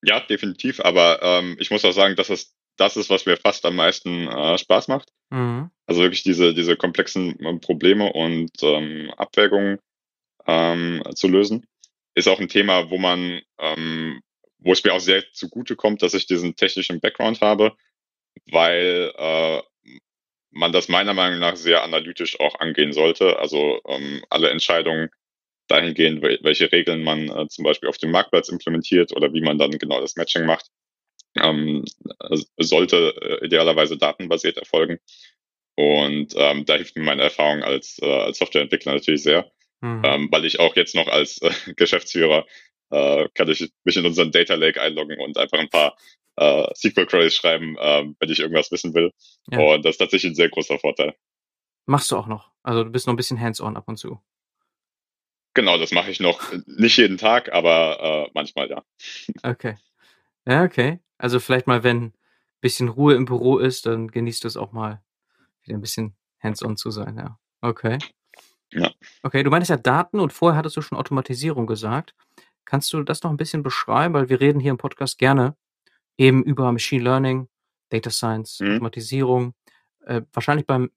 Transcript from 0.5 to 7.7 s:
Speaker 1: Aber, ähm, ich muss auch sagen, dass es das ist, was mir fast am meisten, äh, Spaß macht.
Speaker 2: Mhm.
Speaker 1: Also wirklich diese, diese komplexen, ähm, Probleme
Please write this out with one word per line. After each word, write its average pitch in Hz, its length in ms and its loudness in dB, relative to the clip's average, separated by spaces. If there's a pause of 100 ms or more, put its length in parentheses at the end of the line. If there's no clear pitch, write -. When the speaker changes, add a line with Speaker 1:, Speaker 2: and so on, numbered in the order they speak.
Speaker 1:
Aber, 87 420 6
ähm, 90 380 2
ich - 120 -6
muss 104 140 0
auch 92 60 6
sagen, 98 240 4
dass 95 140 0
es - 260 -6 (220)
das 101 200 2
ist, 104 120 -4
was 95 160 2
mir 87 120 4
fast - 280 0
am 87 100 0
meisten, 87 520 -2
äh, 76 300 0
Spaß - 300 2
macht. 135 240 -4 (180)
Speaker 2:
Mhm. 127 400 -4 (160)
Speaker 1:
Also 87 160 2
wirklich 90 220 2
diese, 87 300 4
diese 85 240 -2
komplexen, 90 640 -4
ähm, 82 180 -6
Probleme 92 520 2